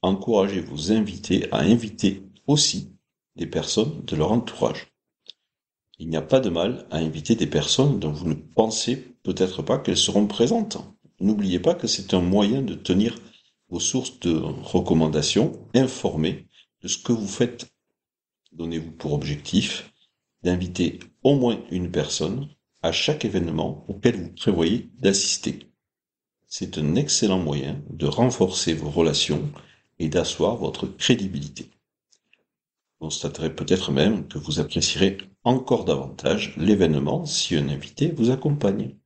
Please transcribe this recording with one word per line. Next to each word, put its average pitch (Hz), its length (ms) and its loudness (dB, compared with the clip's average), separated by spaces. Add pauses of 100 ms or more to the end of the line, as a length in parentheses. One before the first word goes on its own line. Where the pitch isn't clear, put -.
encouragez 98 580 2
vos 76 300 -6
invités 98 600 0
à - 60 0
inviter 117 680 2 (240)
aussi - 420 2 (460)
des - 100 -6
personnes 127 580 -2
de - 120 -4
leur 80 160 2
entourage. - 600 -2 (1080)
Il 80 80 -8
n'y 80 80 -2
a 76 60 0
pas 131 180 4
de 110 100 0
mal 85 400 -2
à - 60 -6
inviter 80 400 0
des 87 100 0
personnes 104 540 2
dont 78 100 -2
vous 76 160 -6
ne 78 80 0
pensez 113 640 0 (260)
peut-être 92 400 -2
pas 135 160 0
qu'elles - 180 0
seront 101 300 2
présentes. 196 520 0 (420)
N'oubliez 98 400 2
pas 165 160 2
que - 100 -6
c'est - 280 -2
un 92 60 6
moyen 101 420 2
de 95 120 -4
tenir 104 420 2 (520)
vos 87 100 -8
sources - 400 -2
de 85 160 2
recommandations 80 1160 2 (240)
informées 95 720 0 (320)
de 87 80 -12
ce - 100 -4
que - 140 -2
vous 107 160 0
faites. - 440 -2 (800)
Donnez-vous 82 400 -8
pour - 220 -6
objectif - 840 -2 (480)
d'inviter 90 560 0 (240)
au 139 140 6
moins 123 340 0
une 87 220 -4
personne 85 560 -4 (340)
à 85 80 0
chaque 151 340 -2
événement 87 640 -2
auquel 98 340 0
vous 85 120 -8
prévoyez 90 680 0
d'assister. - 680 0 (840)
C'est - 220 -8
un 78 200 0
excellent 113 420 2
moyen 73 500 -4
de - 160 -6
renforcer 92 680 2
vos 76 160 -6
relations 76 600 0 (480)
et 80 120 -2
d'asseoir 80 460 0
votre - 300 -6
crédibilité. 92 840 -2 (1300)
Vous 80 60 -10
constaterez - 480 -6
peut-être - 360 0
même 82 380 2
que - 80 -12
vous 80 240 -4
apprécierez 95 560 0 (280)
encore 120 420 2
davantage 69 720 -2
l'événement 78 640 4
si - 320 -2
un 71 140 0
invité 135 400 -2
vous 117 180 2
accompagne. 110 760 0